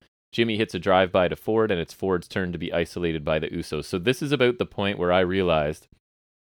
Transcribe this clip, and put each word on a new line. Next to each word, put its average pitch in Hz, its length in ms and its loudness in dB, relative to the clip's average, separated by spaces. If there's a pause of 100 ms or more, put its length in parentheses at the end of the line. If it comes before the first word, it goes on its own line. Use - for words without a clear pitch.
(300)
Jimmy 117 260 0
hits 110 200 -2
a - 20 -2
drive-by 92 480 4
to 85 80 -2
Ford, 110 380 0
and 87 80 0
it's 80 120 -6
Ford's 92 360 -2
turn 92 240 -4
to 85 60 -6
be 82 140 -6
isolated 82 520 -2
by 80 160 0
the 80 80 -4
Usos. 78 380 -6
So 95 120 -4
this 120 240 -2
is 143 80 -4
about 123 280 2
the - 80 0
point 101 320 -4
where 87 140 0
I 92 80 4
realized, 87 680 0 (540)